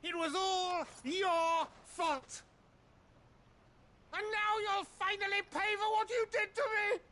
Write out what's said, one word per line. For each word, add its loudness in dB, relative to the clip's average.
it -4
was 0
all 0
your 2
fault! -4
And -4
now 2
you'll 0
finally 0
pay 0
for 0
what 2
you 2
did -2
to 0
me! 0